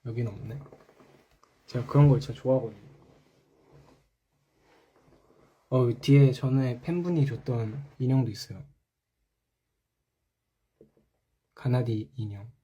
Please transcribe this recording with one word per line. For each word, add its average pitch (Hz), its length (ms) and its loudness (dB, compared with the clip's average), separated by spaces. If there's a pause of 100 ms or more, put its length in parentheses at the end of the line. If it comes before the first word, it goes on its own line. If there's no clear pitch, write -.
여긴 117 220 -6
없네. 110 320 -12 (1040)
제가 120 200 -6
그런 143 220 6
걸 131 120 4
진짜 - 200 -10
좋아하거든요. 117 420 -2 (3000)
어, 127 180 2 (120)
뒤에 139 320 6
전에 127 500 -2
팬분이 170 420 -2
줬던 117 580 -6 (160)
인형도 131 320 0
있어요. 98 320 -14 (3000)
가나디 117 600 -2
인형. 104 360 -10 (120)